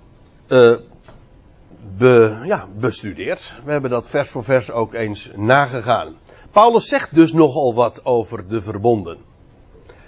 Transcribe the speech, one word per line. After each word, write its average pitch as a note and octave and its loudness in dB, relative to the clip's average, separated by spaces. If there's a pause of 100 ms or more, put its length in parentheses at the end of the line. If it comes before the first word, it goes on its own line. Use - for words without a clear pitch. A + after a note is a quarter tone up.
(460)
eh, A#2+ 6 (1200)
be-, A2+ 4
ja, D3+ -6 (100)
bestudeerd. A2 -8 (100)
We C#3 -10
hebben C#3 -4
dat A#2+ -6
vers C#3+ -4
voor B2+ -12
vers B2+ 0
ook A2+ -4
eens G#2+ -8
nagegaan. A#2 -2 (380)
Paulus A3+ 4
zegt - -4
dus D#3+ 4
nogal C#3+ 2
wat A#2 -2
over A2+ -4
de G#2+ -6
verbonden. G2+ -4 (920)